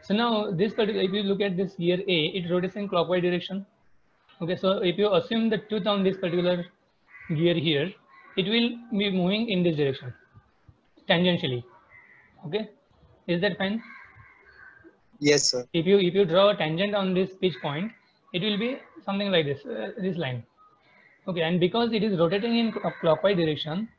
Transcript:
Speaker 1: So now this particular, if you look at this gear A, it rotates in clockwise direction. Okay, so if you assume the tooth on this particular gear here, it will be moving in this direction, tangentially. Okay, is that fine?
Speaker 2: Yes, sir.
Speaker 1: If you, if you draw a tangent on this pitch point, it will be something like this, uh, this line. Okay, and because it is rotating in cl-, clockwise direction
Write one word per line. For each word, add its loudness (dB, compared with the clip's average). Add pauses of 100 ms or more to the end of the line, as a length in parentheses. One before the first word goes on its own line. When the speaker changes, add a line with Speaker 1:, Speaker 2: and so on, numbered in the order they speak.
Speaker 1:
So -4
now 0
this 0
particular, 0
if 0
you -2
look 0
at 0
this -4
gear 0
A, 2 (120)
it -4
rotates -2
in -6
clockwise 2
direction. -2 (760)
Okay, -2
so 2
if 0
you 4
assume 2
the 0 (100)
tooth -2
on 2
this 2
particular 0 (640)
gear 2
here, 0 (420)
it 0
will 0
be 0
moving 0
in 0
this 2
direction, -2 (920)
tangentially. 2 (800)
Okay, -6 (580)
is 0
that 0
fine? -2 (1400)
Speaker 2:
Yes, 4
sir. -4
Speaker 1:
If 0
you, 6
if 2
you 4
draw 4
a 0
tangent -2
on 0
this 0
pitch -2
point, -6 (420)
it -4
will -2
be -4 (260)
something -2
like 2
this, -6
uh, -8
this -4
line. -6 (840)
Okay, -2
and 2
because 2
it 0
is 0
rotating 2
in 0
cl-, -4
clockwise 4
direction -2 (120)